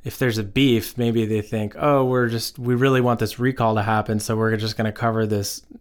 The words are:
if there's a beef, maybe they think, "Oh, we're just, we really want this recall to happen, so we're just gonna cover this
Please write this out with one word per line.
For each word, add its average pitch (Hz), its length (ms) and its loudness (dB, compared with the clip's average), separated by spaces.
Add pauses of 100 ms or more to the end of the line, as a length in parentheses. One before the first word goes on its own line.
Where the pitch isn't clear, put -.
if - 140 -10
there's 117 200 0
a 110 60 -2
beef, 117 520 2
maybe 117 300 2
they 107 160 0
think, 107 340 -6
"Oh, 143 280 2
we're 127 240 2
just, 113 300 -6
we 123 160 0
really 131 260 4
want 120 200 2
this 110 180 -2
recall 120 360 0
to 107 80 0
happen, 107 380 0
so 110 160 -2
we're 110 200 2
just 110 200 -4
gonna 110 160 -2
cover 113 340 0
this 104 360 -4 (180)